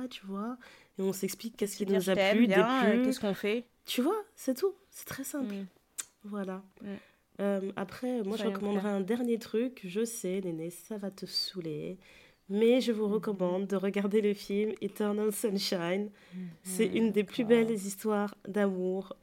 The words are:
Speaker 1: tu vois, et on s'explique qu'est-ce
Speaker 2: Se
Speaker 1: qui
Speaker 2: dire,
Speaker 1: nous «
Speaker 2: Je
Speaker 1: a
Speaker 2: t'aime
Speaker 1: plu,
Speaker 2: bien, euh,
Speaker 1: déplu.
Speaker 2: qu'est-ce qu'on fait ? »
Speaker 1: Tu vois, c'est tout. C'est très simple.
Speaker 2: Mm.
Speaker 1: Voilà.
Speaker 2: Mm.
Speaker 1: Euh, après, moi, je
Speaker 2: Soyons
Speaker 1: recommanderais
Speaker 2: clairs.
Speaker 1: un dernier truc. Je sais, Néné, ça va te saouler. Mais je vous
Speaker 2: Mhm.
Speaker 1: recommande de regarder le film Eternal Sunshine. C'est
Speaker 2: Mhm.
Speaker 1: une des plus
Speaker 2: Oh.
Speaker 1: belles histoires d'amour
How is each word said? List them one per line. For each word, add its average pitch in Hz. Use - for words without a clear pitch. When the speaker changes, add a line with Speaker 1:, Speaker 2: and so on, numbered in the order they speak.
Speaker 1:
tu -
vois, 202
et 196
on 190
s'explique 196
qu'est-ce 202
Speaker 2:
Se -
Speaker 1:
qui 208
Speaker 2:
dire, 196
Speaker 1:
nous « 185
Speaker 2:
Je 190
Speaker 1:
a 190
Speaker 2:
t'aime 196
Speaker 1:
plu, 240
Speaker 2:
bien, 226
euh, 214
Speaker 1:
déplu. 247
Speaker 2:
qu'est-ce 262
qu'on 202
fait ? » 220
Speaker 1:
Tu -
vois, 339
c'est -
tout. 370
C'est -
très -
simple. 254
Speaker 2:
Mm. 196
Speaker 1:
Voilà. 196
Speaker 2:
Mm. 208
Speaker 1:
Euh, 196
après, 240
moi, 202
je 208
Speaker 2:
Soyons 202
Speaker 1:
recommanderais 202
Speaker 2:
clairs. 202
Speaker 1:
un 196
dernier 233
truc. 240
Je 196
sais, 196
Néné, 165
ça -
va 196
te 190
saouler. 165
Mais 226
je 226
vous 214
Speaker 2:
Mhm. 202
Speaker 1:
recommande 190
de 196
regarder 202
le 208
film 202
Eternal 208
Sunshine. 196
C'est 190
Speaker 2:
Mhm. 185
Speaker 1:
une 226
des 208
plus 240
Speaker 2:
Oh. 214
Speaker 1:
belles 226
histoires 202
d'amour 190